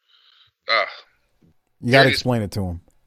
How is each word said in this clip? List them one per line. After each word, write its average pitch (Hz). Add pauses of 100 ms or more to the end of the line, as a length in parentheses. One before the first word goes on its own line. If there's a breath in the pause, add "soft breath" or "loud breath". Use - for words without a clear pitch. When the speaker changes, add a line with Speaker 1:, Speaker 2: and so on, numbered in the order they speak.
(680 soft breath)
Speaker 1:
uh, 107 (920 loud breath)
Speaker 2:
You 117
gotta 135
Speaker 1:
there -
is 131
Speaker 2:
explain 123
it 98
to 101
him. 87 (260)